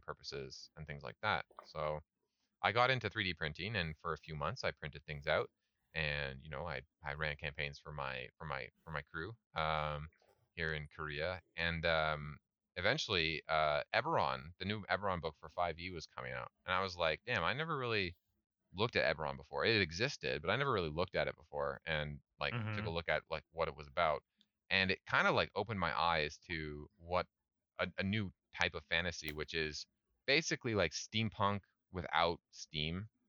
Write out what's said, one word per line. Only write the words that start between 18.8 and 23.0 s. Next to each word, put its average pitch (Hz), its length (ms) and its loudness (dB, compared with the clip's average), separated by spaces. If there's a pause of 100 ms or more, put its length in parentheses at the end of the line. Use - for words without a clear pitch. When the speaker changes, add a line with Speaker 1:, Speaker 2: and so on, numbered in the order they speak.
Speaker 1:
at 76 180 4
Eberron 71 220 -2
before." 69 280 -2
It 110 160 6
existed, 80 600 0
but 82 100 2
I 110 60 4
never 139 160 2
really 90 160 2
looked 80 260 0
at 76 120 4
it 65 100 -4
before 71 500 -4
and, 76 320 -2 (200)
like, 71 140 0
took 117 100 -2
a 107 180 -2
Speaker 2:
Mm-hmm. - 80 -2
Speaker 1:
look 82 200 -2